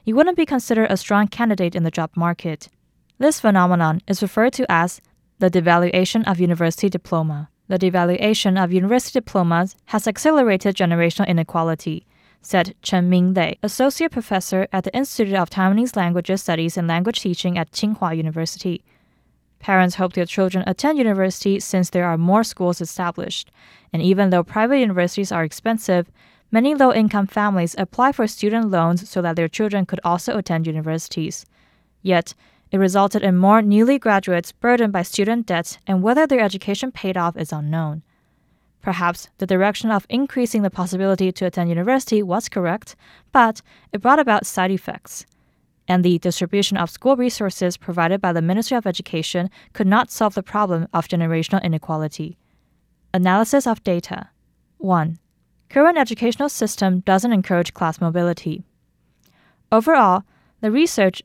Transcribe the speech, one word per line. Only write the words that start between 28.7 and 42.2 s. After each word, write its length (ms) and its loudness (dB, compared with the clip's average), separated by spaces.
so 120 -4
that 140 -2
their 140 -2
children 360 -2
could 200 -6
also 320 -2
attend 300 -2
universities. 760 -6
Yet, 320 0
it 80 -2
resulted 460 2
in 140 4
more 240 6
newly 360 4
graduates 540 0
burdened 420 2
by 80 -2
student 440 -2
debts, 420 -4
and 160 2
whether 240 2
their 140 2
education 500 -4
paid 260 -6
off 180 -2
is 160 -8
unknown. 520 -4
Perhaps 480 -4
the 80 -4
direction 420 0
of 200 -2
increasing 520 -2
the 80 0
possibility 640 -2
to 140 -4
attend 240 -2
university 520 0